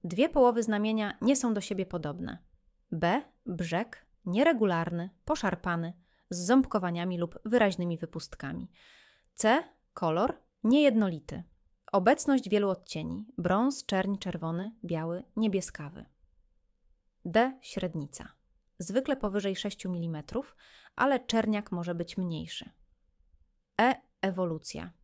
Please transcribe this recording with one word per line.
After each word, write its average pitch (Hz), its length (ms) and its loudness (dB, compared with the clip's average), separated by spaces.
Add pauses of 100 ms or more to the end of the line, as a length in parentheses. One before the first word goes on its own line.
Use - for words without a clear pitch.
Dwie 185 240 2
połowy 247 340 4
znamienia 214 580 0
nie 262 160 4
są 240 180 0
do 202 60 0
siebie 190 260 -4
podobne. 170 520 -6 (540)
B, 175 300 2 (240)
brzeg, 175 600 -4 (180)
nieregularny, 190 880 2 (140)
poszarpany, 175 680 -2 (380)
z 175 160 -4
ząbkowaniami 185 720 2
lub 170 260 -4
wyraźnymi 185 540 2
wypustkami. - 720 -10 (640)
C, 247 300 4 (280)
kolor, 180 480 0 (240)
niejednolity. 220 800 4 (500)
Obecność 254 560 4
wielu 202 220 2
odcieni, 170 560 -6 (120)
brąz, 202 480 0
czerń, 196 320 0
czerwony, 170 540 -6 (120)
biały, 170 400 -4 (120)
niebieskawy. 185 680 -2 (1200)
D, 233 360 2
średnica. - 680 -8 (500)
Zwykle 262 380 0
powyżej 196 400 -2
sześciu - 340 -6
milimetrów, 165 680 -6 (400)
ale 262 240 2
czerniak 214 520 0
może 170 220 -4
być 170 220 -6
mniejszy. 165 540 -6 (1080)
E, 254 140 6 (260)
ewolucja. 170 720 -4 (120)